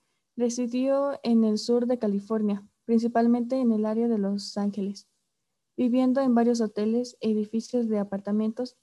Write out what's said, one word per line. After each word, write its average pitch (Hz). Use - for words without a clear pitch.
residió 247
en 226
el 214
sur 240
de 247
California, 208
principalmente 233
en 247
el 214
área 226
de 226
Los 202
Ángeles, 202
viviendo 254
en 254
varios 233
hoteles, 220
edificios 220
de 214
apartamentos, 214